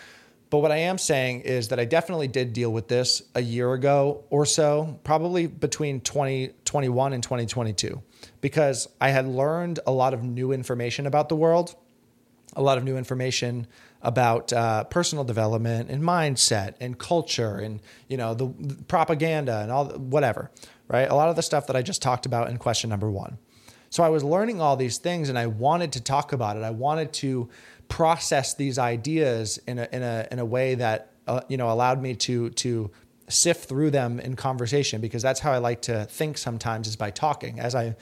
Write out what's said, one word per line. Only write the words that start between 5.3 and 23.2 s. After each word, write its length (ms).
between 520
twenty 540
twenty-one 480
and 100
twenty 240
twenty-two, 560
because 480
I 80
had 180
learned 580
a 60
lot 220
of 100
new 300
information 540
about 200
the 80
world, 400
a 60
lot 160
of 80
new 100
information 720
about, 520
uh, 320
personal 400
development 640
and 120
mindset 800
and 180
culture 600
and, 240
you 80
know, 200
the, 100
the 240
propaganda 760
and 120
all 140
the, 140
whatever, 520
right? 220
A 60
lot 140
of 60
the 60
stuff 260
that 80
I 60
just 200
talked 260
about 220
in 80
question 340
number 180
one. 300